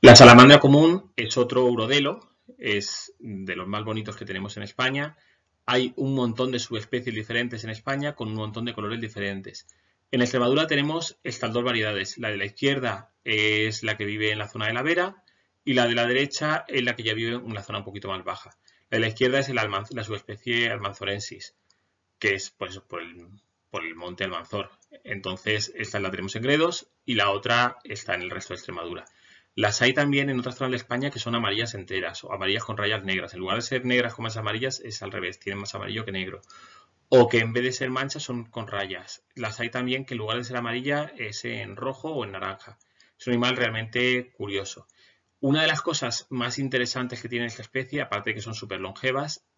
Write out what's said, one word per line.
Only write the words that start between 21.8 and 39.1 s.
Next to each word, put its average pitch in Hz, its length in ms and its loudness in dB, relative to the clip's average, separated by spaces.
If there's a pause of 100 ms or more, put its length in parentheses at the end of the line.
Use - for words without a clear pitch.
que 101 160 0
es, 95 160 -10
pues, 95 300 -12
por 90 200 -14
el, 85 260 -18 (440)
por 85 160 -8
el 82 80 -10
monte 90 300 -10
Almanzor. 92 460 -8 (320)
Entonces, 104 720 -6
esta 107 240 -8
la 95 120 -4
tenemos 95 260 -8
en 110 60 -8
Gredos 156 460 0 (180)
y 123 80 -4
la 101 160 2
otra 120 540 0
está 98 300 -8
en 90 60 -6
el 90 100 -10
resto 92 220 -12
de 90 60 -12
Extremadura. 85 480 -12 (500)
Las 104 260 0
hay 123 100 4
también 143 380 0
en 127 100 -4
otras 123 160 -8
zonas 131 160 -4
de 123 60 -4
España 131 320 -6
que 117 100 -10
son 117 160 -4
amarillas 110 380 -4
enteras 92 500 -8
o - 80 -10
amarillas 98 320 -4
con 107 120 -8
rayas 104 280 -4
negras. 95 300 -6
En 90 60 -12
lugar 92 160 -4
de 117 60 -4
ser 127 220 -6
negras 123 280 0
como 113 140 -10
las 107 100 -8
amarillas, 113 440 -6
es - 220 -14
al 98 100 -12
revés, 90 260 -8
tienen 98 220 -10
más 101 160 -12
amarillo 101 280 -8
que 104 60 -10
negro. 92 320 -10 (680)
O 120 200 8
que 117 100 2
en 113 140 -2
vez 123 100 -2
de 127 100 -2
ser 127 180 -6
manchas 139 340 -8
son 120 220 -10
con 113 200 -12
rayas. 95 580 -10 (120)